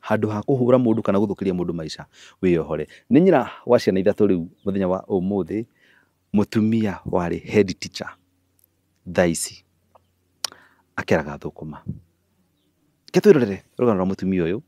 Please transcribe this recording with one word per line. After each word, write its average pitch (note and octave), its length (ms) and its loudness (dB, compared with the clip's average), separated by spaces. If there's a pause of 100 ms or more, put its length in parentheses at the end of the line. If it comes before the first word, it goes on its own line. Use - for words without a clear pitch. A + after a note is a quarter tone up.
Handũ G#2+ 280 -2
ha G#2+ 120 -4
kũhũra B2+ 380 2
mũndũ A#2 240 2
kana G2 160 0
gũthũkĩria G2 340 -2
mũndũ F2 200 -4
maica, D#2+ 320 -10 (380)
wĩyohore. D#2+ 440 0 (240)
Nĩ C3+ 100 6
nyina E3 300 4 (160)
wa A#2+ 140 4
ciana F#2+ 200 0
ithatũ G2+ 260 2
rĩu F2+ 200 0 (180)
mũthenya G2 240 -2
wa F#2 140 -2
ũmũthĩ, F#2+ 640 -2 (720)
mũtumia G#2+ 720 0
warĩ F2 360 -4
head G2+ 360 2
teacher, - 380 -14 (960)
thaa F2+ 140 2
ici - 380 -4 (1300)
akeraga D2 400 -4
thũkũma. D2+ 420 -14 (1300)
Reke - 140 0
twĩrorere B2 380 4 (200)
rũgano A#2+ 180 2
rwa F#2 100 0
mũtumia F#2+ 380 -2
ũyũ F#2+ 240 -4